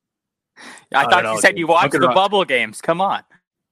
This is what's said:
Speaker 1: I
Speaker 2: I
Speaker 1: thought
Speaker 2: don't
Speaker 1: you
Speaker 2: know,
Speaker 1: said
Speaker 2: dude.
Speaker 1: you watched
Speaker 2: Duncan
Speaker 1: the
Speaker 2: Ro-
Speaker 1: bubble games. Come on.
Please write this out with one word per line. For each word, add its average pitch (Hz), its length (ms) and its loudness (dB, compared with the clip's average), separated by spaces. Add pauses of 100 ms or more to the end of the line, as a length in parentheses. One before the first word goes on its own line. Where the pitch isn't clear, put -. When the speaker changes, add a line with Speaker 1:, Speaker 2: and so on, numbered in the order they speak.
(920)
Speaker 1:
I 135 60 0
Speaker 2:
I 139 40 2
Speaker 1:
thought 139 60 -2
Speaker 2:
don't 180 140 4
Speaker 1:
you 110 120 -4
Speaker 2:
know, 107 60 -2
Speaker 1:
said 190 80 4
Speaker 2:
dude. 185 100 -2
Speaker 1:
you 160 80 -4
watched 170 240 2
Speaker 2:
Duncan 156 100 0
Speaker 1:
the 175 60 4
Speaker 2:
Ro- - 80 0
Speaker 1:
bubble 190 300 2
games. 117 360 -4
Come 170 200 -2
on. 165 220 -2 (480)